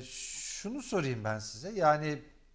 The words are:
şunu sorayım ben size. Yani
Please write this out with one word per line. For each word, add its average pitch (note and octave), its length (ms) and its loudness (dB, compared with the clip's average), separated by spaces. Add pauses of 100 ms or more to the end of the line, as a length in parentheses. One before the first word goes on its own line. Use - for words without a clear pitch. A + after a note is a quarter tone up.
şunu - 760 -6
sorayım C3+ 420 0
ben G#2+ 140 0
size. A#2 340 -8
Yani D3+ 500 4 (320)